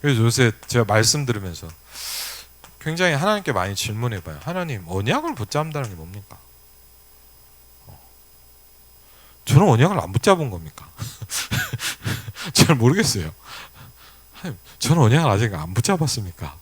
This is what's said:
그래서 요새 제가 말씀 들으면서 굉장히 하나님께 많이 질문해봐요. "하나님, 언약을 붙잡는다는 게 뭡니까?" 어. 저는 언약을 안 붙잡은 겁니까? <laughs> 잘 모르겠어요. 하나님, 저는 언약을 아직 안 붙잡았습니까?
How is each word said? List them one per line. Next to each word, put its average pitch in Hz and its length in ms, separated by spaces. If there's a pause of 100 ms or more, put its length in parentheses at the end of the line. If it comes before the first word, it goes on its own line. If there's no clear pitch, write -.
그래서 135 220
요새 117 280 (160)
제가 120 180
말씀 113 400
들으면서 98 440 (1120)
굉장히 170 340
하나님께 185 380
많이 98 240
질문해봐요. 104 680
"하나님, 160 460
언약을 123 480
붙잡는다는 147 540
게 92 40
뭡니까?" 87 420 (1500)
어. - 100 (1500)
저는 196 240
언약을 151 320
안 - 100
붙잡은 165 400
겁니까? 82 400 (800)
<laughs> - 840
잘 - 220
모르겠어요. 117 560 (1040)
하나님, - 240 (220)
저는 165 220
언약을 131 280
아직 104 240
안 80 180
붙잡았습니까? 110 880